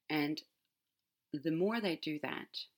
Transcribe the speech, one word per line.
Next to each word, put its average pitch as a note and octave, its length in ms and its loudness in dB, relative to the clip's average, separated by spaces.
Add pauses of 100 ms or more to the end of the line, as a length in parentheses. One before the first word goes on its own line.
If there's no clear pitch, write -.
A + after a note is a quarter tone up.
(100)
And D3+ 320 2 (920)
the D3+ 180 0
more G3+ 300 2
they F3 160 2
do D3+ 260 -4
that, - 260 -4 (300)